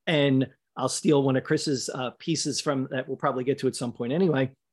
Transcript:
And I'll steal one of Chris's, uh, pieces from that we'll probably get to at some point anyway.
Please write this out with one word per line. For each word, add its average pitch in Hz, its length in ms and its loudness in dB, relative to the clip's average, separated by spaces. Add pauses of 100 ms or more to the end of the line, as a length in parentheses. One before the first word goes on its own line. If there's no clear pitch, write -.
And 139 420 4 (280)
I'll 131 120 0
steal 147 340 2
one 135 140 2
of 127 80 0
Chris's, 143 440 -2
uh, 127 300 -6
pieces 151 420 -4
from 135 300 -2
that 131 160 -4
we'll 135 100 -8
probably 127 280 -2
get 135 160 0
to 135 80 0
at 117 80 -2
some 120 160 -6
point 120 200 -6
anyway. 147 380 2 (220)